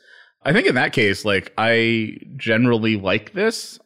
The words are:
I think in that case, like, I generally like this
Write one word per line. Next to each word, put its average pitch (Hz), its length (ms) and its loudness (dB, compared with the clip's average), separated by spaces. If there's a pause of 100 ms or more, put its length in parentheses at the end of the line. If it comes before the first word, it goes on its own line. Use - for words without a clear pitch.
(420)
I 143 100 -2
think 226 140 2
in 151 80 2
that 127 180 -2
case, 101 320 0
like, 98 320 -2
I 113 640 0 (180)
generally 113 640 2
like 95 340 -2
this 220 540 -4